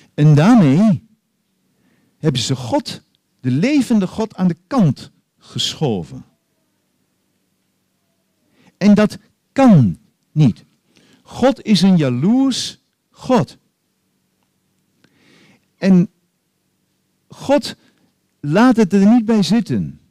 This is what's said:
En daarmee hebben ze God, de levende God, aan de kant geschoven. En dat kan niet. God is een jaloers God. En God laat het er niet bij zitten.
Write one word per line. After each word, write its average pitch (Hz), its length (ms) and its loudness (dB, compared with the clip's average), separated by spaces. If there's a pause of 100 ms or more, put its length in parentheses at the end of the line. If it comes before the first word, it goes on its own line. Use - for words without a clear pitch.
(140)
En 151 200 2
daarmee 175 720 2 (1120)
hebben 139 240 -4
ze 127 160 -6
God, 175 460 -8 (380)
de 127 100 -6
levende 220 560 0
God, 220 300 -10
aan 180 120 -2
de 170 80 -4 (100)
kant 190 440 -2 (280)
geschoven. - 840 -8 (2500)
En 208 160 4
dat 208 240 0 (340)
kan 165 460 2 (340)
niet. 151 320 -2 (580)
God - 400 -4
is 196 200 0
een 190 140 4
jaloers 175 840 -2 (300)
God. - 480 -4 (2250)
En 180 340 2 (1200)
God - 480 -4 (640)
laat 208 360 2
het 220 160 0
er 196 140 2
niet 226 180 2
bij 214 180 0
zitten. 139 580 -4 (100)